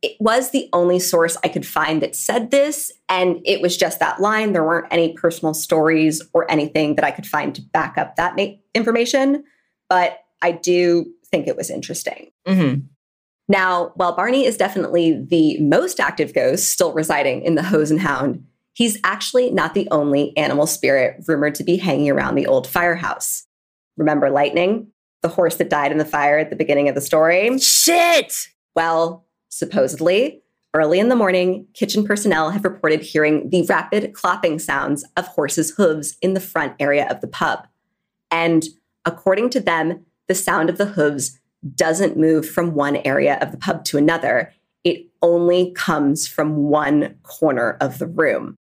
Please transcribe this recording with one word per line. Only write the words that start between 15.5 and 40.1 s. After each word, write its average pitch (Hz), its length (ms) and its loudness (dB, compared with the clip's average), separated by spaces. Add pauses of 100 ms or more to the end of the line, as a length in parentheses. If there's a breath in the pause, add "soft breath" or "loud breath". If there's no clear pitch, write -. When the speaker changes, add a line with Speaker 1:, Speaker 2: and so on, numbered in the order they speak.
Speaker 1:
most 175 400 2
active - 360 -2
ghost 135 340 0
still 175 240 0
residing 147 480 -2
in 165 140 0
the 147 80 0
Hose 156 260 0
and 160 100 2
Hound, 139 460 -2 (280)
he's 233 300 0
actually 220 460 0
not 165 240 -2
the 202 160 -2
only 147 480 0
animal 147 300 0
spirit 131 600 0
rumored 147 280 0
to - 80 -8
be 175 140 2
hanging 147 340 0
around 139 240 0
the 139 100 0
old 135 220 2
firehouse. - 800 -4 (500)
Remember 147 320 2
Lightning, 160 580 0 (360)
the 165 60 2
horse 170 260 0
that - 140 -2
died 147 220 0
in 143 60 -2
the 151 80 0
fire 147 320 2
at 156 140 0
the - 40 -10
beginning 143 320 2
of 135 80 0
the 139 60 -4
story? 175 560 2
Speaker 2:
Shit! 339 760 2 (420)
Speaker 1:
Well, 165 500 0 (240)
supposedly, 165 960 0 (320)
early 160 240 2
in 226 100 2
the 254 60 4
morning, 185 580 0
kitchen - 320 -2
personnel 190 460 0
have 202 120 -4
reported 156 380 -2
hearing 151 480 0
the 175 140 2
rapid 202 500 -2
clopping 175 460 -2
sounds 139 440 -4 (140)
of - 100 -4
horses' 156 440 -2
hooves 156 500 0
in 185 140 0
the 190 40 -2
front 160 400 -6
area 143 300 0
of 123 100 -6
the - 80 -10
pub. - 400 -4 (600)
And 165 340 2 (420)
according 196 440 0
to 247 100 -2
them, 165 460 -2 (220)